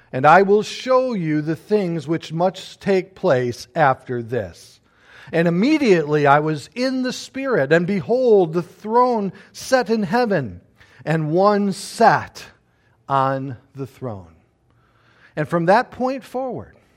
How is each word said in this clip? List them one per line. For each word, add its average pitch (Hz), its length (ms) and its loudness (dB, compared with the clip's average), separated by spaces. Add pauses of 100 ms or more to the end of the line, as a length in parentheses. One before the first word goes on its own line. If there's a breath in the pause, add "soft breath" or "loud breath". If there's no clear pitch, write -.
(140 soft breath)
and 127 100 -4
I 165 200 8
will 202 180 2
show 254 520 -2
you 156 280 -2
the 151 140 -4
things 170 520 -4
which 160 240 -6
must 175 480 -4
take 190 360 -2
place 127 580 -2
after 131 480 0
this.' 110 540 -10 (580 loud breath)
And 165 120 2
immediately 175 800 2
I 143 140 6
was 156 340 -4
in 262 280 -4
the 254 100 -4
Spirit, 214 640 -4
and 170 120 4
behold, 202 680 2
the 170 100 -2
throne 226 680 -2 (180 loud breath)
set - 380 -2
in 220 140 0
heaven, 175 580 -2 (420 soft breath)
and 151 280 -2
one 202 420 2
sat - 720 0 (640)
on 135 480 -2 (180)
the 135 100 -10
throne." 95 500 -14 (1000 soft breath)
And 151 100 -4
from 170 200 -2
that 208 260 2
point 254 320 -6
forward, 247 540 -10 (200)